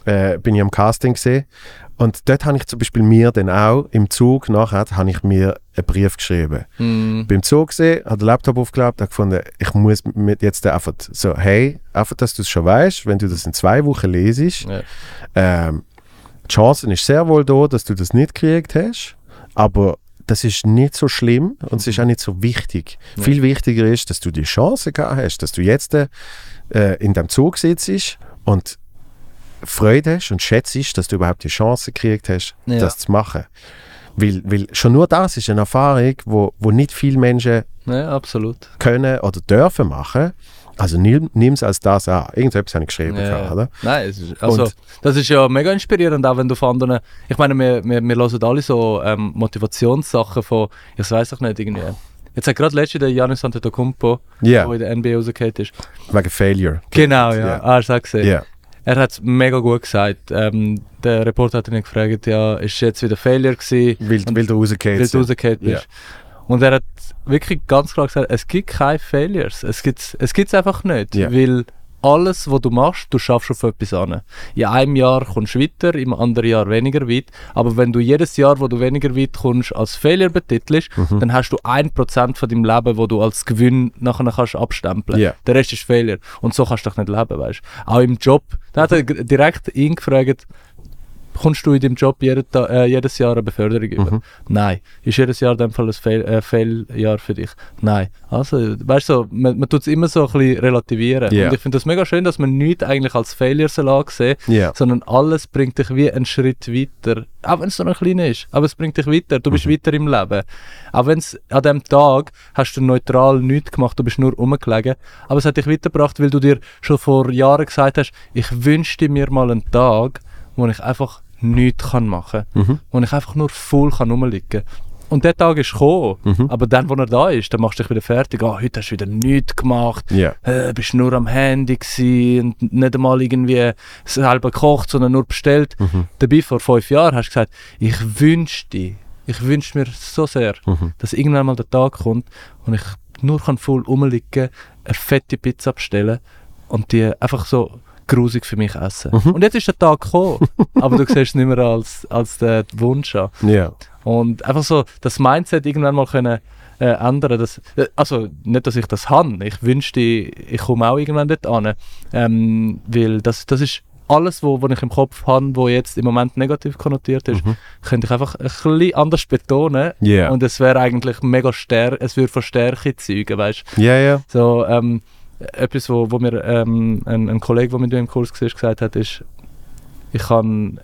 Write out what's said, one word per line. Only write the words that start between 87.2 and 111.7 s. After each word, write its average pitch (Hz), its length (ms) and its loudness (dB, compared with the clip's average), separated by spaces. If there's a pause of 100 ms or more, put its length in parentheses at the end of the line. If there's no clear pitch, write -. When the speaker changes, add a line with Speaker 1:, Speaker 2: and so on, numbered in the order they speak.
Speaker 2:
weißt - 220 -6
du. - 300 -10
Auch - 100 6
im 123 200 2
Job. 135 220 4 (300)
Da 151 100 4
hat - 80 2
er 165 100 4
g-, 120 220 -4
direkt 139 520 0
ihn 151 200 0
gefragt, 131 500 0 (920)
„Kommst - 280 0
du 147 80 4
in 135 80 2
deinem 127 140 0
Job 135 280 0
jede 131 260 0
Ta-, 127 180 0
äh, 123 180 2
jedes 127 320 0
Jahr 120 160 2
eine 113 100 -2
Beförderung 107 460 -2
über?“ 92 200 -2
Speaker 1:
Mhm. 110 120 -2 (260)
Speaker 2:
„Nein.“ 101 320 0 (240)
„Ist 113 140 -2
jedes 127 240 0
Jahr 123 100 2
in 117 60 0
dem 117 140 -2
Fall 113 160 -2
ein 110 40 -2
Fail-, 110 320 -2
äh, 110 180 0
Fail-Jahr 113 760 -2
für - 160 -8
dich?“ - 160 -8 (320)
„Nein.“ 104 260 0 (220)
Also, 135 280 -2 (220)
weißt 139 300 0
du, 151 40 4
so, 120 180 0
man, 123 280 0
man 135 80 -2
tut's 147 200 0
immer 160 200 0
so 151 200 2
ein 113 40 -8
bisschen 131 280 2
relativieren. 120 760 0
Speaker 1:
Ja. 95 120 4
Speaker 2:
Und 139 60 2
ich 127 60 -2
find 135 160 -4
das 127 100 -2
mega 175 200 0
schön, 175 180 0
dass 175 160 -2
man 135 180 0
nichts 156 280 0
eigentlich 135 300 -2
als 117 180 -2
Failure 143 340 2
soll 143 220 0
ansehen, 139 480 0 (100)
Speaker 1:
Ja. 107 260 4
Speaker 2:
sondern 123 300 0
alles 151 440 0
bringt 131 300 -2
dich 131 160 -2
wie 139 160 2
einen 127 160 -2
Schritt 131 440 -2
weiter. 117 560 -4 (180)
Auch 170 160 -2
wenn's 185 160 -6
so 180 80 -6
ein 175 100 -2
kleiner 180 340 0
ist. - 240 -6
Aber 151 140 2
es - 80 -2
bringt 160 220 -6
dich 143 100 -2
weiter. 151 360 0
Du 143 100 0
bist 147 140 0
Speaker 1:
Mhm. 147 60 2
Speaker 2:
weiter 156 200 0
im 151 160 -2
Leben. 104 340 0 (520)
Auch 123 120 2
wenn's 160 320 -2 (120)
an 131 140 0
dem 147 200 2